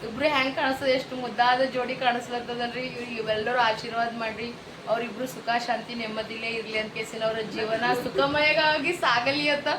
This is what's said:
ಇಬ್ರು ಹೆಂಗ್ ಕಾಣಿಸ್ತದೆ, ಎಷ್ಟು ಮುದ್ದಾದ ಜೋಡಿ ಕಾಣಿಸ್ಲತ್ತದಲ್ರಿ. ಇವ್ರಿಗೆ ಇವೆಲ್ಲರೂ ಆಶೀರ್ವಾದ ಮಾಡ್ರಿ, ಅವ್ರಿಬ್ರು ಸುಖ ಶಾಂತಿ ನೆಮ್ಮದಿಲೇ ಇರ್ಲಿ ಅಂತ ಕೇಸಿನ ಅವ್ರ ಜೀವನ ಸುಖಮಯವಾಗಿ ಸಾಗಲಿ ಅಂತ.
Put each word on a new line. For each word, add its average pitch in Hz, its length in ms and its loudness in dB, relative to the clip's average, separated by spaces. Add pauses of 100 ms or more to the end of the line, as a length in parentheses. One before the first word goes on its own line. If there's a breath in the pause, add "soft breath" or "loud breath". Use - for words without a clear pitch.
ಇಬ್ರು 254 280 0
ಹೆಂಗ್ 269 240 2
ಕಾಣಿಸ್ತದೆ, 269 400 2
ಎಷ್ಟು 254 240 -4
ಮುದ್ದಾದ 240 420 4 (100)
ಜೋಡಿ 254 280 -2
ಕಾಣಿಸ್ಲತ್ತದಲ್ರಿ. 240 880 -2
ಇವ್ರಿಗೆ 240 300 -8
ಇವೆಲ್ಲರೂ 220 440 0
ಆಶೀರ್ವಾದ 226 460 0 (100)
ಮಾಡ್ರಿ, 220 260 -4 (440)
ಅವ್ರಿಬ್ರು 233 420 -2
ಸುಖ 220 140 -8 (180)
ಶಾಂತಿ 240 360 -2
ನೆಮ್ಮದಿಲೇ 220 480 -6 (100)
ಇರ್ಲಿ 220 220 -4
ಅಂತ 214 160 -6
ಕೇಸಿನ 220 320 -4
ಅವ್ರ 220 120 -2 (140)
ಜೀವನ 226 360 0 (120)
ಸುಖಮಯವಾಗಿ 302 920 4 (100)
ಸಾಗಲಿ 269 420 2 (100)
ಅಂತ. 294 120 -2 (100)